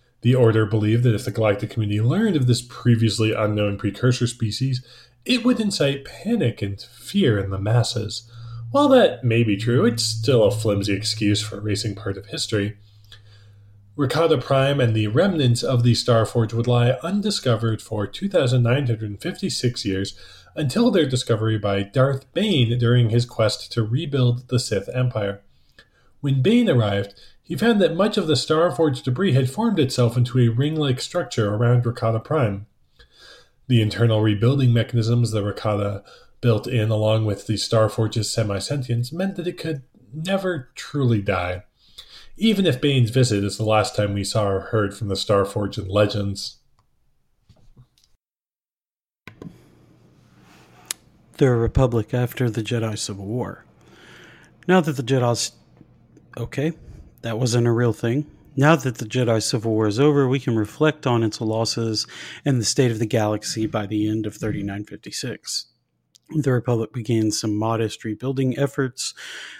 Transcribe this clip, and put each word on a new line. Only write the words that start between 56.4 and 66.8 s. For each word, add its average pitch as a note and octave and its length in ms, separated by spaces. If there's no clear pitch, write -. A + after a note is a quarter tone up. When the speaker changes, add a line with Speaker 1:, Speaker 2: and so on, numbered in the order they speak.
Speaker 2:
that A2+ 160
wasn't A#2+ 260
a A#2+ 60
real A#2 220
thing. B2 360
Now D3 200
that B2+ 240
the A#2 60
Jedi A#2 360
Civil A2+ 300
War G#2+ 160
is G#2 120
over, C#3+ 280
we C3 120
can A#2+ 160
reflect C#3 520
on A#2 160
its G#2+ 180
losses A2+ 640
and C3 160
the G2+ 40
state B2+ 260
of A2 80
the G#2+ 80
galaxy G#2+ 580
by G#2 220
the G#2+ 200
end G#2+ 200
of G2+ 80
thirty-nine G2+ 480
fifty-six. - 800
The C#3 220
Republic A#2 400